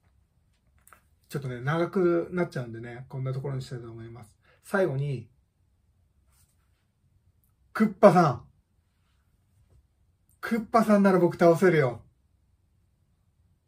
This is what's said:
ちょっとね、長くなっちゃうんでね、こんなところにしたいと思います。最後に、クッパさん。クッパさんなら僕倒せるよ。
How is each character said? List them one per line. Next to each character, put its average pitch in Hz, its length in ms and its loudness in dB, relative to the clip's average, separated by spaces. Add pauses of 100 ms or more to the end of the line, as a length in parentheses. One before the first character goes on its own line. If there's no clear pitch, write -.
(1300)
ち - 60 -16
ょ 147 40 -6
っ - 20 -8
と 135 60 -10
ね、 123 140 -10
長 165 280 -2
く 175 420 0
な 180 120 -4
っ 170 60 -6
ち - 100 -10
ゃ 123 40 -8
う 117 40 -12
ん 113 60 -14
で 113 80 -14
ね、 120 280 -16
こ 135 100 -10
ん 131 40 -6
な 131 100 -6
と 135 80 -8
こ 143 80 -10
ろ 135 60 -8
に 127 60 -8
し - 80 -16
た 131 60 -12
い 117 40 -12
と 117 120 -16
思 113 120 -18
い 117 60 -18
ま 117 140 -20
す。 - 120 -20 (280)
最 190 220 -2
後 135 120 -4
に、 139 320 -8 (2500)
ク 220 120 0
ッ 214 80 -4
パ 196 180 8
さ 165 180 4
ん。 - 180 -8 (1900)
ク 233 160 -4
ッ - 80 -6
パ 226 180 2
さ 208 140 4
ん 196 60 4
な 196 80 6
ら 185 80 4
僕 170 180 2
倒 170 180 6
せ 185 140 4
る 160 80 2
よ。 127 240 0 (1700)